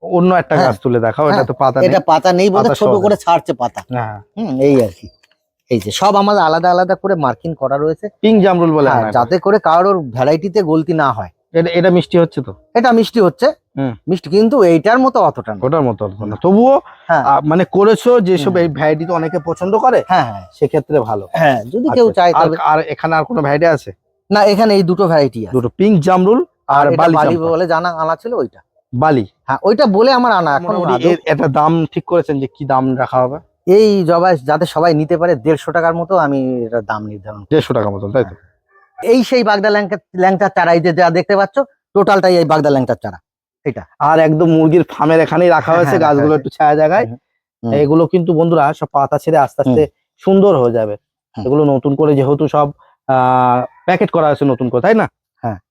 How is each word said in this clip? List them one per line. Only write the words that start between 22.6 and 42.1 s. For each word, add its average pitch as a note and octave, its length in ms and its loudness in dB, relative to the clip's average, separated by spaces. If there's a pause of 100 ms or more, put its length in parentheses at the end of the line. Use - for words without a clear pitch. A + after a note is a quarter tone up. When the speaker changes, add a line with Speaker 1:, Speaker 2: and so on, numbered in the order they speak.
Speaker 1:
আর D#3 160 0 (100)
এখানে D#3+ 280 -4
আর D#3 80 0
কোনো A#3 180 -6
ভ্যারাইটি D3 240 0
আছে? D3 240 -2 (400)
Speaker 2:
না, G#3 140 2
এখানে G#3 300 2
এই G3 80 2
দুটো F3+ 240 0
ভ্যারাইটি C#3+ 360 0
আছে। G#2+ 140 -12
Speaker 1:
দুটো, A#2+ 200 0
পিঙ্ক G3+ 240 2
জামরুল F#3 400 2
আর - 360 -4
Speaker 2:
আর C#3+ 100 4
এটা C#3+ 100 2
Speaker 1:
বালি E3 200 2
Speaker 2:
বালি D3+ 180 2
Speaker 1:
চম্পা। E3 160 -4
Speaker 2:
বলে E3 160 -2
জানা, E3 220 -2 (140)
আনা D#3+ 140 -2
ছিল A#3 180 -10
ওইটা। C#3 260 -6 (320)
Speaker 1:
বালি? C3 320 0 (220)
Speaker 2:
হ্যাঁ, C3+ 160 -4
ওইটা A3 240 2
বলে A3 260 2
আমার B3 200 0
আনা, E3+ 200 0
এখন C#3 140 -2
Speaker 1:
মোটামুটি F3 280 -2
Speaker 2:
আদৌ B2+ 160 0
Speaker 1:
এর E3+ 160 0
একটা D#3 220 -2
দাম D3+ 240 0 (140)
ঠিক - 180 -10
করেছেন D#3+ 360 -2
যে C3+ 60 -6
কি - 180 -12
দাম C3 200 -2 (120)
রাখা B2+ 220 -2
হবে? B2+ 200 -2 (280)
Speaker 2:
এই G3+ 200 6 (180)
জবাই E3+ 280 2 (120)
যাতে D3+ 220 0
সবাই E3 280 0
নিতে D3+ 220 -2
পারে, E3 200 0
দেড়শো D3 360 -2
টাকার E3 220 -2
মতো E3+ 220 -6
আমি C#3+ 220 0 (260)
এটার A2+ 200 -6
দাম G#2+ 220 -8
নির্ধারণ G#2 340 -16
করি। G2 100 -10
Speaker 1:
দেড়শো D3 240 0
টাকার G#2 200 -2
মতো, G2+ 180 -10
তাই B2+ 120 0
তো? G2 100 -16 (640)
Speaker 2:
এই B3 260 2
সেই B3 200 0
বাগদা G#3 260 0
ল্যাংচা, G#3 260 -2 (200)
ল্যাংচার F#3 380 2
চারা, E3+ 180 2
এই E3+ 80 2
যে F3 120 0
যা E3+ 180 2
দেখতে E3+ 260 -4
পাচ্ছ, G3 200 -2 (380)
টোটালটাই F#3+ 420 2